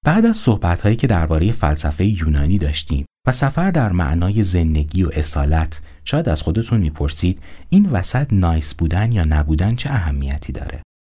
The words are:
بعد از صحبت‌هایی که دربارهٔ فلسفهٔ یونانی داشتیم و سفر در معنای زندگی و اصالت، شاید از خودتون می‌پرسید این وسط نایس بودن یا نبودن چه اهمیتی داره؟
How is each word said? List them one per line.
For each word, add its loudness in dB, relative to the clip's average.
بعد 4
از 2
صحبت‌هایی 2
که 0
دربارهٔ 2
فلسفهٔ 0
یونانی 2
داشتیم -2
و 0
سفر 0
در 0
معنای 0
زندگی 0
و 0
اصالت، 0
شاید -2
از -2
خودتون 0
می‌پرسید -2
این 4
وسط -2
نایس 2
بودن 0
یا 2
نبودن 2
چه -6
اهمیتی -2
داره؟ -10